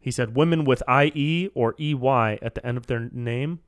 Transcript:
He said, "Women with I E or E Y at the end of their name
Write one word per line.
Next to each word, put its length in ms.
He 100
said, 240
"Women 300
with 200
I 300
E 400
or 240
E 140
Y 480
at 140
the 100
end 120
of 100
their 260
name 540